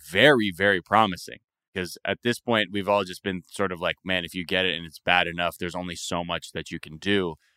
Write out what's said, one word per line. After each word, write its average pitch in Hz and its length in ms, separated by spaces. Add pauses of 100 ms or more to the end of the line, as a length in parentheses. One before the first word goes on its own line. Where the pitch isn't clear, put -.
(100)
very, 110 440
very 95 280
promising. 98 560 (360)
'Cause 90 300
at 98 180
this 120 180
point, 107 320
we've 101 160
all 101 160
just 90 180
been 92 240
sort 95 260
of 85 80
like, 85 240
"Man, 90 200
if 82 100
you 92 100
get 92 220
it 82 100
and 85 100
it's 78 140
bad 87 260
enough, 85 320
there's 87 160
only 87 220
so 87 280
much 85 280
that - 180
you 82 100
can 78 180
do." 92 380 (200)